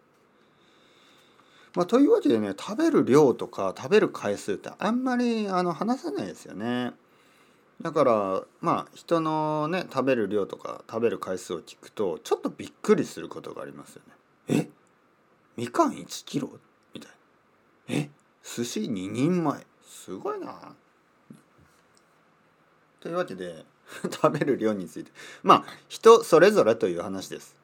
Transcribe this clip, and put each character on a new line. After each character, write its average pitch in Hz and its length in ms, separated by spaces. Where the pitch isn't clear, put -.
ま 180 80
あ、 175 40
と 233 140
い 285 60
う 440 60
わ 466 100
け 302 80
で 226 100
ね、 104 180
食 208 180
べ 320 140
る 185 140
量 127 300
と 92 120
か 95 300
食 131 140
べ 208 100
る 170 80
回 101 300
数 101 160
っ - 20
て - 220
あ 202 120
ん 247 140
ま 254 120
り、 226 320
あ 185 140
の、 175 120
話 226 260
さ 339 100
な 381 120
い 101 40
で 117 80
す - 120
よ - 80
ね。 120 400
だ 160 100
か 147 120
ら、 101 380
ま 143 240
あ、 - 80
人 - 260
の 156 480
ね、 180 240
食 127 120
べ 135 120
る 104 120
量 101 180
と - 100
か - 320
食 113 140
べ 113 80
る 92 80
回 92 180
数 - 160
を 80 80
聞 - 160
く - 160
と、 92 320
ち - 80
ょ - 40
っ - 40
と 254 80
び 110 180
っ - 140
く 208 160
り - 80
す - 160
る 85 80
こ - 140
と 78 100
が 80 80
あ 71 60
り 71 60
ま 73 140
す - 100
よ - 120
ね。 - 60
「え？ - 220
み 120 120
か 311 220
ん - 80
一 - 260
キ - 160
ロ？」 - 100
み - 60
た - 80
い - 20
な。 - 60
「え？ 147 100
寿 - 220
司 214 240
二 95 220
人 160 340
前？ 131 220
す - 320
ご 392 200
い 392 60
な。」 190 340
と 170 100
い - 20
う 170 40
わ 180 100
け 95 80
で、 87 320
<laughs> - 260
食 - 280
べ 165 60
る 135 120
量 107 180
に 90 140
つ - 120
い - 40
て。 - 60
ま 185 120
あ、 - 100
人 226 340
そ - 160
れ 185 120
ぞ 185 140
れ 113 120
と - 100
い 87 100
う 85 60
話 95 260
で - 120
す - 240